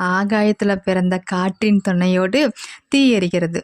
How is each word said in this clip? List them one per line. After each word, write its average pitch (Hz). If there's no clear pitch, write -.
ஆகாயத்துல 202
பிறந்த 185
காற்றின் 190
துணையோடு 185
தீ 277
எரிகிறது 175